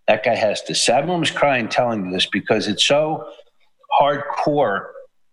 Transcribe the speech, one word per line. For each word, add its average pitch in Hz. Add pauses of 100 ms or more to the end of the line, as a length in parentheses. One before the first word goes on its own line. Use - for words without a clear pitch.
That 107
guy 117
has 101
to. 165
Sam 131
was 170
crying 127
telling 117
me 90
this 92
because 101
it's 104
so 151 (720)
hardcore. 143 (460)